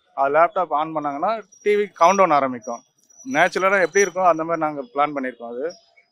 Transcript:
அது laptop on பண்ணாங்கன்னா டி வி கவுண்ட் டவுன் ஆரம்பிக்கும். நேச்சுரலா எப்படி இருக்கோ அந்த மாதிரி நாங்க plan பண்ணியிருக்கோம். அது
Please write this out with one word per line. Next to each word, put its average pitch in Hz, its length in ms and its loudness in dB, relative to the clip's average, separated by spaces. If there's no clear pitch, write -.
அது 139 180 0
laptop 170 360 2
on 156 260 -4
பண்ணாங்கன்னா 156 460 -6
டி 208 120 0
வி 202 40 0
கவுண்ட் 190 360 2
டவுன் 185 160 4
ஆரம்பிக்கும். 127 500 -2
நேச்சுரலா 185 480 2
எப்படி 190 240 2
இருக்கோ 180 220 0
அந்த 160 160 2
மாதிரி 165 220 -4
நாங்க 147 160 -6
plan 143 340 -2
பண்ணியிருக்கோம். 123 340 -8
அது 139 240 -8